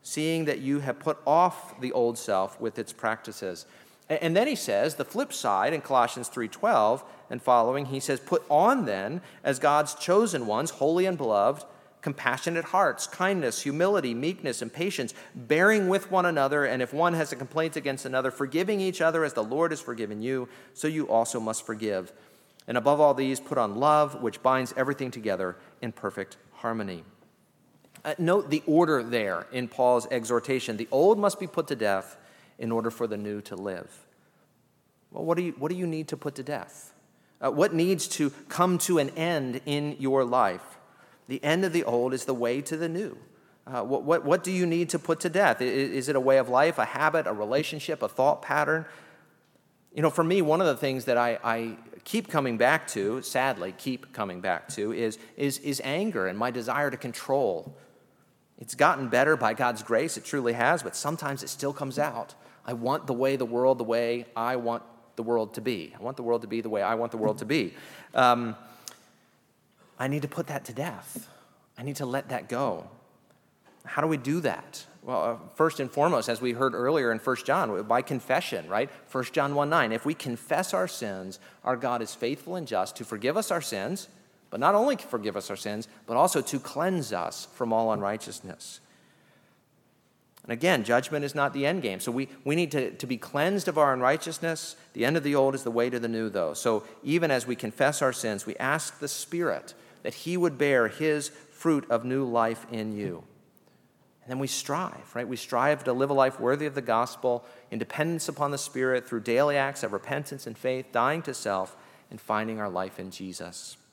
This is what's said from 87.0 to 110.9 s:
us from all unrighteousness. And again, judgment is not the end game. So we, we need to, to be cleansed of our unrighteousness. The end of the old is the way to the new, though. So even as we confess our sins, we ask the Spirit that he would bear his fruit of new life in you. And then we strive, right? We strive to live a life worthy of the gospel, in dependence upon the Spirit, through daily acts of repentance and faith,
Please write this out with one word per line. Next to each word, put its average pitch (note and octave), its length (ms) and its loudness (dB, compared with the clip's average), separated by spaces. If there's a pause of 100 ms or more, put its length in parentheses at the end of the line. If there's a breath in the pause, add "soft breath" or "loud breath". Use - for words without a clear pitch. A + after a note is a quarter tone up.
us E2+ 420 -6
from A#2 180 -2
all A2+ 200 2
unrighteousness. G2+ 840 -6 (1700 soft breath)
And A#2 80 -8
again, C#3 300 2
judgment C3+ 420 2
is C#3 120 -6
not C#3 160 0
the C#3 140 -2
end E3+ 160 0
game. F#2+ 180 -4
So B2 100 -4
we, C3 180 -4 (160 loud breath)
we D3 120 0
need E3 160 0
to, C3 180 0
to - 160 -12
be B2 100 -4
cleansed F3 520 -2
of D#3 100 0
our C#3+ 140 6
unrighteousness. D#3 800 0 (180 loud breath)
The A2+ 120 -2
end D3 120 4
of D3+ 60 2
the C#3+ 140 2
old C3+ 180 4
is C3 80 -6
the A#2+ 80 -2
way A#2 180 2
to B2 120 -2
the A#2 80 -4
new, A2+ 200 -2
though. F2 240 0
So A2 300 0 (220 loud breath)
even D#3+ 260 2
as B2 160 2
we B2 80 -2
confess C3+ 480 0
our C3 100 2
sins, G#2+ 320 -4
we - 120 -8
ask C#3+ 420 -2
the D3 80 -8
Spirit D#3 680 -4 (280 loud breath)
that - 120 -6
he F3 220 -4
would E3+ 220 0
bear C3 300 4
his D3+ 400 -2
fruit - 600 -2
of A#2 160 2
new C3 200 0
life A#2 480 0
in A2 180 -4
you. G2 320 -6 (1000 soft breath)
And A#2+ 80 -18
then C3 80 -6
we C3+ 80 -2
strive, - 680 -6
right? A#2+ 140 -6
We B2 80 -6
strive C3+ 480 0
to C3 80 2
live C3+ 180 2
a C#3+ 40 2
life C3 260 4
worthy C#3+ 260 2
of C#3 80 -4
the C3+ 80 -4
gospel, A#2+ 640 0 (260 loud breath)
in A#2 80 -6
dependence D#3 500 -2
upon C#3+ 220 -2
the C#3 80 -4
Spirit, B2+ 480 -2
through A#2 140 -4
daily C3+ 360 2
acts C#3 280 -2
of G2+ 80 -4
repentance C#3 560 -6
and A2+ 100 -12
faith, B2+ 320 -2